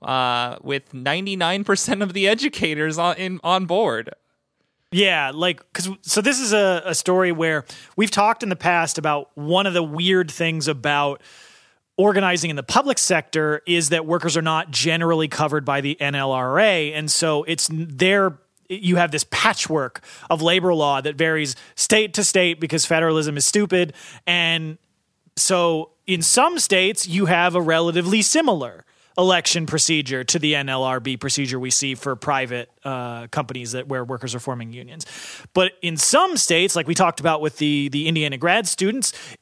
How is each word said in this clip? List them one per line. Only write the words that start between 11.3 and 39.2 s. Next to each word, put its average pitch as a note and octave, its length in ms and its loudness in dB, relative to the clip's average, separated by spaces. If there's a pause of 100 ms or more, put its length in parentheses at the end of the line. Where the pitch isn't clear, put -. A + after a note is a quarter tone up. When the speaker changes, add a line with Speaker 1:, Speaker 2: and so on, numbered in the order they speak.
Speaker 2:
organizing F#3 500 2
in D3+ 80 -6
the C#3 60 -6
public C4+ 360 2
sector D3+ 680 0
is E3+ 240 2
that D#3+ 160 0
workers E3 280 0
are E3 80 0
not D#3+ 280 -2
generally D#3+ 580 0
covered D3 380 -2
by C#3 160 0
the C#3+ 180 -4
N C#3+ 140 -2
L C3+ 180 -2
R C3 260 0
A. E3+ 360 2
And D3+ 160 -4
so D3+ 340 0
it's D#3+ 240 -2
n-, D#3+ 220 -6
their, F#3 480 2 (300)
you F3+ 280 0
have E3+ 160 2
this D3+ 180 -2
patchwork D#3 720 -2 (260)
of D#3+ 140 0
labor F3 320 4
law C#3+ 260 2
that D3 140 -4
varies D#3 400 0 (220)
state G#3+ 380 2
to G#3 100 0
state F3 340 2
because D#3 260 -2
federalism D#3+ 520 2
is C#3+ 100 0
stupid. F#3 460 2 (340)
And E3 500 0 (600)
so E3+ 540 2 (180)
in F3+ 120 0
some D4+ 380 4
states, F#3+ 480 2
you F3+ 200 0
have F3 280 4
a F3+ 60 2
relatively E3+ 600 2
similar E3 640 0 (340)
election F3+ 460 2
procedure D3 580 -2
to D3 160 -2
the D3+ 160 0
N C#3 140 -2
L C3 160 -2
R C3 160 -2
B B2+ 160 -6
procedure C3 420 -4
we B2+ 120 -4
see C3+ 240 -2
for C3+ 220 -6
private, B2 540 -4 (140)
uh, A#2+ 440 -8
companies B2 440 -6
that, B2+ 160 -8
where C3 160 -4
workers B2 300 -8
are B2 40 -6
forming A#2 360 -8
unions. B2 320 -16 (480)
But F#3 260 4
in E3 160 -2
some D#4+ 400 2
states, F3 400 2
like D#3+ 100 -2
we E3+ 80 0
talked E3+ 240 2
about D#3 220 0
with D3+ 160 -4
the, D3 320 0
the D3 200 -2
Indiana D3+ 280 0
grad F3 320 0
students, G#3+ 460 -2 (260)